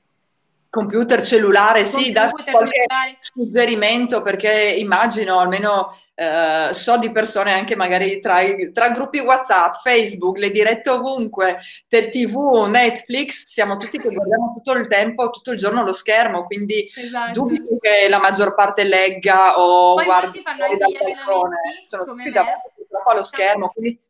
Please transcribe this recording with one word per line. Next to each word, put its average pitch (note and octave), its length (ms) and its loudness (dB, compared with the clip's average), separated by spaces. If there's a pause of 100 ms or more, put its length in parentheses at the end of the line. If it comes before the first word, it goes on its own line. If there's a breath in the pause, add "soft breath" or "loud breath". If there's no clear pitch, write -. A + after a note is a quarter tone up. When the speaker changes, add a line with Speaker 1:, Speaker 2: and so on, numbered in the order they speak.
(680)
Speaker 1:
Computer, A3+ 540 0
cellulare, G#3 640 4
sì, C4 260 0
Speaker 2:
Computer, A3 180 2
Speaker 1:
date - 220 -8
qualche A#3 240 4
Speaker 2:
cellulare. C4 460 -2
Speaker 1:
suggerimento, A#3 1000 0
perché G3 300 -2 (260)
immagino, G#3 640 0
almeno, G3 580 0 (160 loud breath)
eh, D#3+ 600 0
so A#3+ 240 2
di A3 140 -2
persone G#3+ 420 0
anche G3 220 -2
magari F#3+ 440 -2
tra F#3 220 2
i, F#3+ 320 -2
tra A#3+ 160 2
gruppi C#4 300 -4
WhatsApp, A#3 600 2
Facebook, G3+ 560 0
le G3+ 140 -2
dirette A3 380 0
ovunque, A#3 680 -2 (280 loud breath)
tel A3+ 220 2
T B3 180 -2
V, A#3+ 400 2
Netflix, A#3+ 800 0
siamo G3+ 320 -2
tutti A3+ 200 -10
che A#3 120 -4
guardiamo G#3+ 460 -2
tutto B3+ 220 -2
il A#3 100 -4
tempo, A3+ 420 0
tutto - 220 -10
il A3+ 60 -4
giorno G#3+ 260 -2
lo F#3+ 100 -2
schermo, G#3+ 520 0
quindi G3+ 480 -4
Speaker 2:
Esatto. A#3+ 380 -8
Speaker 1:
dubito C4+ 480 -2
che G#3 300 4
la G3+ 100 2
maggior G3 340 2
parte G3+ 300 2
legga F#3+ 760 4
o F3+ 360 6
Speaker 2:
Poi F3 80 0
Speaker 1:
guardi F3+ 220 2
Speaker 2:
molti - 160 -12
fanno D4 160 -8
Speaker 1:
fuori F#3+ 160 -2
Speaker 2:
anche G3 100 -2
Speaker 1:
dal F#3+ 80 4
Speaker 2:
gli F#3+ 240 -4
Speaker 1:
balcone, F#3 440 -2
Speaker 2:
allenamenti, E4+ 280 -10
Speaker 1:
sono F#3+ 160 -8
Speaker 2:
come B3 200 -12
Speaker 1:
tutti B3+ 60 -8
Speaker 2:
me. A3+ 60 -8
Speaker 1:
davanti - 400 -2
purtroppo - 340 -4
allo G#3+ 120 2
Speaker 2:
Esatto. - 200 -8
Speaker 1:
schermo, G3 280 0
quindi A#3 300 -6 (100)